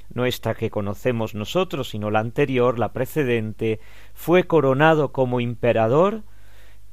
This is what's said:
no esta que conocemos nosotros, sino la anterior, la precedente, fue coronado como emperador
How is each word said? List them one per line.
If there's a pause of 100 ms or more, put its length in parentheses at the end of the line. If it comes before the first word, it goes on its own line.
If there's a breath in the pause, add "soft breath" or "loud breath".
(140)
no
esta
que
conocemos
nosotros,
sino
la
anterior,
la
precedente, (340 soft breath)
fue
coronado
como
emperador (720 soft breath)